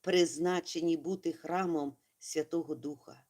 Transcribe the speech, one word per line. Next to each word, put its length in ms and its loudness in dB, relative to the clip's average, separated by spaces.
призначені 960 2
бути 360 -2
храмом 640 -2
Святого 560 -4
Духа. 560 -12